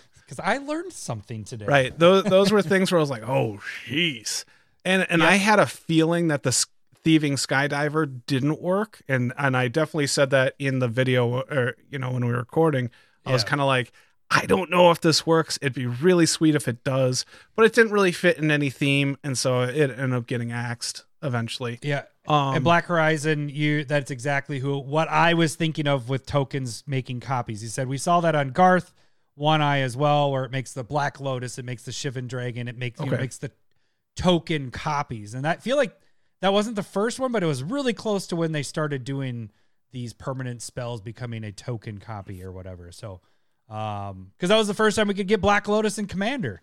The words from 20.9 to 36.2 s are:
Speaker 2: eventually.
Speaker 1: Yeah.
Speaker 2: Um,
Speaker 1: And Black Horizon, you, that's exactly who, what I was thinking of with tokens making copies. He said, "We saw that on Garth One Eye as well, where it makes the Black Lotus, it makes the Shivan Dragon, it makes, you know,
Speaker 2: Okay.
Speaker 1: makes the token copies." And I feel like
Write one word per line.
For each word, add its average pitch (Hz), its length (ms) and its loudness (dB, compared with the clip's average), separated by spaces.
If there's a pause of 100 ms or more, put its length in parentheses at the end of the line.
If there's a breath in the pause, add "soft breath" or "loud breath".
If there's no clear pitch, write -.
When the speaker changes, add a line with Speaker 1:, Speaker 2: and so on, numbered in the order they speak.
Speaker 2:
eventually. 120 600 -4
Speaker 1:
Yeah. 143 200 -2 (260)
Speaker 2:
Um, 139 280 2
Speaker 1:
And 127 80 0
Black 170 220 4
Horizon, 156 600 0
you, 147 360 -2
that's 143 260 -2
exactly 139 480 -4
who, 139 200 -2
what 143 300 -2
I 156 260 4
was 165 200 2
thinking 156 320 -2
of 135 220 0
with 131 180 -4
tokens 131 640 -4
making 131 320 -6
copies. 120 400 -6
He 113 80 -12
said, 131 180 -6
"We 135 120 -4
saw 175 220 2
that 165 140 2
on 139 160 0
Garth 180 420 4 (440)
One 151 260 2
Eye 143 180 2
as 127 160 -4
well, 147 360 2
where 131 120 -2
it 120 60 -10
makes 131 220 -8
the 135 100 -8
Black 143 380 -4
Lotus, 127 360 -6
it 131 80 -10
makes 123 200 -10
the 127 80 -12
Shivan 127 340 -8
Dragon, 123 400 -8
it 123 100 -10
makes, 123 220 -8
you 139 80 -6
know, 131 60 -4
Speaker 2:
Okay. 123 100 0
Speaker 1:
makes 127 160 -8
the - 140 -10 (640)
token 165 560 0
copies." 127 640 -6
And 131 120 -4
I 160 100 0
feel 247 200 -2
like 262 200 0 (440)